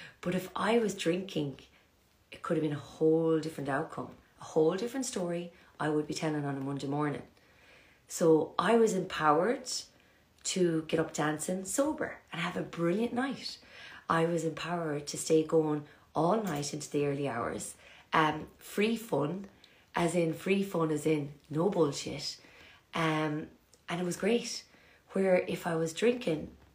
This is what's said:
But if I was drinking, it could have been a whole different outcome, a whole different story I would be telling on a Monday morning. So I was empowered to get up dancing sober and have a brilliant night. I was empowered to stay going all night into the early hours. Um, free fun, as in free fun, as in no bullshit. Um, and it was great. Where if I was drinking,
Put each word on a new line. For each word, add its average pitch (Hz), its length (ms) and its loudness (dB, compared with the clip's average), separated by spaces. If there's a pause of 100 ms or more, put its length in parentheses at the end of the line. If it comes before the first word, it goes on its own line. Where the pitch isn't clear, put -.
(220)
But 180 140 -2
if 185 200 -4
I 214 240 4
was 208 160 2
drinking, 165 640 -2 (720)
it - 100 -18
could 165 160 -2
have 151 60 0
been 151 100 0
a 143 60 -6 (180)
whole 160 420 4
different 151 300 -6
outcome, 139 400 -4 (320)
a - 20 -16
whole 160 320 4
different 240 300 -4
story 175 480 -4 (260)
I 147 100 0
would 151 180 0
be 156 60 -8
telling 151 300 -2
on 143 140 -4
a - 20 -6
Monday 139 280 -4
morning. 147 340 -2 (880)
So 160 500 4
I 208 180 4
was 220 180 6
empowered 180 760 2 (760)
to 165 420 2
get 160 120 2
up 160 140 -2
dancing 156 500 -2
sober - 540 -2 (140)
and 160 100 -6
have 170 160 -4
a 151 40 -2
brilliant 175 520 -2
night. 254 440 -4 (520)
I 165 160 2
was 170 200 0
empowered 156 640 -4
to - 100 -8
stay 160 260 4
going 156 400 2 (320)
all 175 260 2
night 147 320 -4
into 151 160 -10
the 147 160 0
early 139 220 -2
hours. 113 480 -6 (380)
Um, 156 340 2 (100)
free 226 380 0
fun, 165 520 -2 (480)
as 170 200 2
in 165 180 2
free 196 300 0
fun, 165 280 0
as 147 140 -2
in 151 280 0 (160)
no 160 200 2
bullshit. 147 680 0 (580)
Um, 156 520 0 (420)
and 170 100 -4
it 180 60 -2
was 175 100 -2
great. - 480 -2 (480)
Where 185 360 4
if 180 200 -6
I 170 80 0
was 160 180 -2
drinking, 226 560 0 (260)